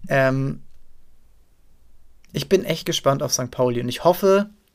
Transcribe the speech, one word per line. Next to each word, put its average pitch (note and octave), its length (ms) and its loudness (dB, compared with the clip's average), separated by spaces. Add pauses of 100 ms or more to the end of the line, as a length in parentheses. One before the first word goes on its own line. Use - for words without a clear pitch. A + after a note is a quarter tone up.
Ähm, C3+ 540 0 (1700)
ich C#3+ 160 -6
bin F#3 160 2
echt - 200 -4
gespannt C#3 380 0
auf C3 100 -4
Sankt B2+ 220 -4
Pauli B2 260 0
und B2 80 -4
ich - 160 -4
hoffe, F#3+ 460 4 (240)